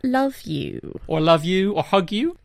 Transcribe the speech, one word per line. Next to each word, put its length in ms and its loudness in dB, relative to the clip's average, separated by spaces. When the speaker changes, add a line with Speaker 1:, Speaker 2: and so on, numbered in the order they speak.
Speaker 1:
love 380 0
you. 640 -8
Speaker 2:
Or 140 0
love 240 6
you, 280 2
or 100 0
hug 300 0
you. 320 -2